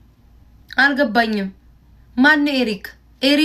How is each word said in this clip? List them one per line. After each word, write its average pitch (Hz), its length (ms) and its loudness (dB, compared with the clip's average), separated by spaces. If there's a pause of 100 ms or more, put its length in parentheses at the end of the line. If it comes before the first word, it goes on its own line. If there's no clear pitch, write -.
(720)
አልገባኝም። 233 800 -2 (680)
ማን 294 340 4
ኤሪክ? 226 340 -4 (380)
ኤሪ 285 220 2